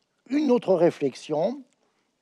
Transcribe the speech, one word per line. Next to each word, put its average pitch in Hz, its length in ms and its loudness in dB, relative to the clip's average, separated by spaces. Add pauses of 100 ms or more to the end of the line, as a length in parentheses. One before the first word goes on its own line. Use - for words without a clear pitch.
(300)
une 285 220 2
autre 190 220 2
réflexion, 160 920 -2 (580)